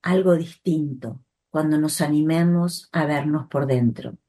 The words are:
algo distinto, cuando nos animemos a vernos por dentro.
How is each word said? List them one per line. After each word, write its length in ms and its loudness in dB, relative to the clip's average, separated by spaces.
algo 340 2
distinto, 840 -4
cuando 280 0
nos 220 -2
animemos 920 2
a 120 0
vernos 420 -2
por 200 -2
dentro. 500 0